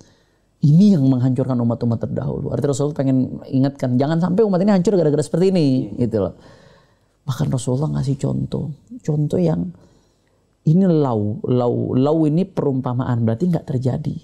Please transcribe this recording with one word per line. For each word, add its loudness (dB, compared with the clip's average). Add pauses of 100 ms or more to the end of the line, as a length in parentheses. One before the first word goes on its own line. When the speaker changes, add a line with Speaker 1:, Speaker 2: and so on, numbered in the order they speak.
(600)
Speaker 1:
Ini 4
yang 0
menghancurkan 0
umat-umat -2
terdahulu." -6
Artinya -2
Rasulullah -2
pengen 2 (260)
ingatkan, -2
jangan 2
sampai 2
umat 2
ini 2
hancur 2
gara-gara 2
seperti 0
ini, 2 (260)
Speaker 2:
Iya. -4
Speaker 1:
gitu 0
loh. -2 (880)
Bahkan -4
Rasulullah -2
ngasih -2
contoh, -4 (240)
contoh -2
yang 0 (920)
ini 4
lau, 0
lau, 0
lau 2
ini 2
perumpamaan, -2
berarti 0
nggak -2
terjadi. -2